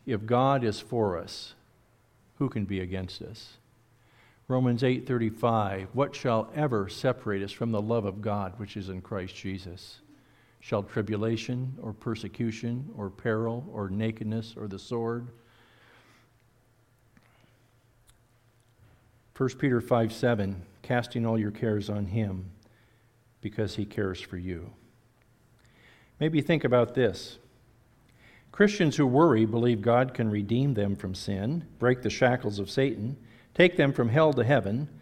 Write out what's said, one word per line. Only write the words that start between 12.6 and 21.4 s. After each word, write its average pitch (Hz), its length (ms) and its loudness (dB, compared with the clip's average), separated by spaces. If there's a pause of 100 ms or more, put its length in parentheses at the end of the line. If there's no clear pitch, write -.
or 101 140 -6
peril 117 600 -2
or 101 160 -6
nakedness 110 680 -4
or 107 100 -10
the 98 120 -8
sword?" 117 500 -6 (4000)
First 131 260 -2
Peter 123 200 4
five 117 320 2
seven, 101 540 0 (160)
"Casting 120 420 -2
all 113 140 2
your 104 140 0